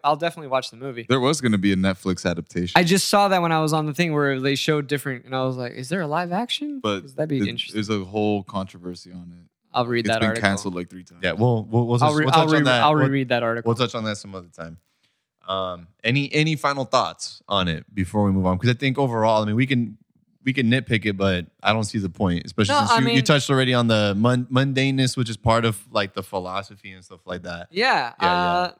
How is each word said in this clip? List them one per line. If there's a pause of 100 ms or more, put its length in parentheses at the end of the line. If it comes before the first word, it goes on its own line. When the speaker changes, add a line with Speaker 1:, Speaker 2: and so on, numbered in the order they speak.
Speaker 1:
I'll
definitely
watch
the
movie.
Speaker 2:
There
was
gonna
be
a
Netflix
adaptation.
Speaker 1:
I
just
saw
that
when
I
was
on
the
thing
where
they
showed
different,
and
I
was
like,
"Is
there
a
live
action?"
Speaker 2:
But
Speaker 1:
'Cause
that'd
be
Speaker 2:
it,
Speaker 1:
interesting.
Speaker 2:
there's
a
whole
controversy
on
it. (240)
Speaker 1:
I'll
read
Speaker 2:
It's
Speaker 1:
that
Speaker 2:
been
Speaker 1:
article.
Speaker 2:
canceled,
like,
three
times.
Speaker 3:
Yeah,
we'll,
we'll,
we'll
Speaker 1:
I'll
Speaker 3:
touch,
Speaker 1:
re-,
Speaker 3:
we'll
Speaker 1:
I'll
Speaker 3:
touch
on
Speaker 1:
re-,
Speaker 3:
that.
Speaker 1:
I'll
Speaker 3:
We'll,
Speaker 1:
reread
that
article.
Speaker 3:
we'll
touch
on
that
some
other
time. (680)
Um, (140)
any,
any
final
thoughts
on
it (100)
before
we
move
on?
'Cause
I
think
overall,
I
mean,
we
can, (460)
we
can
nitpick
it,
but (160)
I
don't
see
the
point,
especially
Speaker 1:
No,
Speaker 3:
since
Speaker 1:
I
Speaker 3:
you,
you
Speaker 1:
mean
Speaker 3:
touched
already
on
the
mun-,
mundaneness,
which
is
part
of, (120)
like,
the
philosophy
and
stuff
like
that.
Speaker 1:
Yeah,
Speaker 3:
Yeah,
yeah.
Speaker 1:
uh,